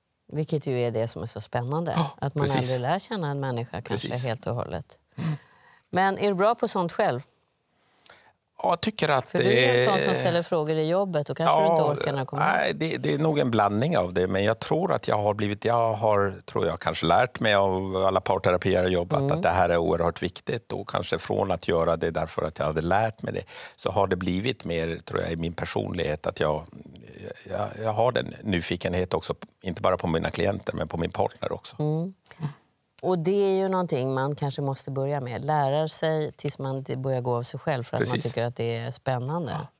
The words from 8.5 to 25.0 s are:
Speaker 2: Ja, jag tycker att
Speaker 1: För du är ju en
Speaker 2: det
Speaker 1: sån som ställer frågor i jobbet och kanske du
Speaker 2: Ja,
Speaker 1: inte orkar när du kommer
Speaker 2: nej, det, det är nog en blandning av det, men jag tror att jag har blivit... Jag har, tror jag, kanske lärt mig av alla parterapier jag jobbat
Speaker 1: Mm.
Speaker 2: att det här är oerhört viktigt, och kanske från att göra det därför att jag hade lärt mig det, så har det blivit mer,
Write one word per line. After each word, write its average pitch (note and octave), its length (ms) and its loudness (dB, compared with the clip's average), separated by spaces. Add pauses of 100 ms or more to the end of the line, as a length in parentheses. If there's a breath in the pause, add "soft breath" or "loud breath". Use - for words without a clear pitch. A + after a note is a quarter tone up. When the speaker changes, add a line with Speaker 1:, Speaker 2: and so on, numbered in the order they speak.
Speaker 2:
Ja, - 60 2
jag F3 120 2
tycker - 280 0
att C#3 200 2
Speaker 1:
För F3+ 100 0
du - 60 4
är - 60 6
ju B2+ 160 6
en B2 80 6
Speaker 2:
det B2 100 6 (200)
Speaker 1:
sån C3+ 100 2
som - 80 0
ställer E3+ 200 2
frågor D#3+ 340 0
i D#3 120 0
jobbet F3 420 0
och C#3 60 -6
kanske D#3+ 220 4
du D#3+ 60 4
Speaker 2:
Ja, D#3+ 80 4
Speaker 1:
inte D#3+ 100 4 (200)
orkar C#3+ 100 0
när C#3 80 -2
du C3 60 -4
kommer C#3 180 -4
Speaker 2:
nej, - 300 2
det, D#3 220 -4
det C#3 180 0
är C#3+ 40 0
nog D#3 200 2
en C3+ 120 2
blandning A2 480 2
av F2+ 160 0
det, F2+ 140 4
men F#2+ 160 2
jag A2 140 2
tror E3 340 0
att B2+ 160 0
jag A2+ 100 2
har G#2 160 2
blivit... G#2 300 -2
Jag A2+ 300 4
har, G2+ 520 2
tror G2 200 0
jag, E2 140 -2
kanske D#2+ 260 -2
lärt F#2+ 340 4
mig A2 140 4
av F#2+ 420 2
alla F#2+ 240 2
parterapier F#2 600 2
jag F#2 100 2
jobbat F2+ 280 0
Speaker 1:
Mm. C3+ 160 0
Speaker 2:
att E2+ 60 -2
det F2+ 80 2
här F2+ 180 4
är F2 80 4
oerhört E2+ 460 0
viktigt, - 500 -6
och - 160 -8
kanske - 300 -2
från G2+ 320 0
att F2 180 -2
göra E2+ 280 4
det E2+ 140 0
därför D#2+ 340 -4
att D#2 140 -6
jag D2 80 0
hade D#2 160 0
lärt G2+ 400 0
mig - 100 -4
det, - 100 -4 (340 loud breath)
så - 140 -6
har G2 160 2
det F#2+ 100 0
blivit F#2 480 -2
mer, E2 400 -2